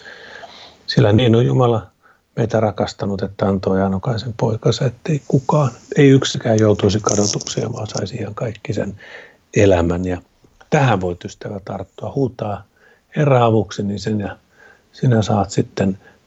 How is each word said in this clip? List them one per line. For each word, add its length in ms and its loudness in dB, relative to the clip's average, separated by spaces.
Sillä 260 4
niin 220 4
on 100 4
Jumala 420 2
meitä 240 0
rakastanut, 600 -2
että 260 -4
antoi 340 0
ainokaisen 580 -4
poikansa, 460 0
ettei 420 -4
kukaan, 440 0
ei 120 8
yksikään 500 2
joutuisi 420 2
kadotukseen, 720 -2
vaan 140 -8
saisi 280 -8
ihan 200 -10
kaikki 380 -8
sen 220 -6
elämän. 500 4
Ja 160 -4
tähän 320 2
voit, 240 -6
ystävä, 400 -12
tarttua, 500 -10
huutaa 480 -4
Herra 300 4
avuksi, 380 0
niin 160 -4
sen 200 -4
ja 180 -8
sinä 300 2
saat 300 0
sitten 480 -2